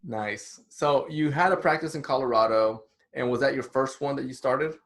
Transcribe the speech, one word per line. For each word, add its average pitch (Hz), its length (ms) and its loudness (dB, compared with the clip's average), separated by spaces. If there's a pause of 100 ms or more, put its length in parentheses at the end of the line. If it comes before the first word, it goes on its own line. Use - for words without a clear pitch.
Nice. 107 640 -8
So 143 400 0
you 151 220 0
had 175 220 2
a 185 40 2
practice 160 380 0
in 151 80 -8
Colorado, 113 800 2 (300)
and 127 160 -2
was 123 100 0
that 135 140 2
your 135 80 -4
first 135 380 -2
one 139 160 -4
that 135 80 -6
you 131 80 -8
started? 135 420 -2 (120)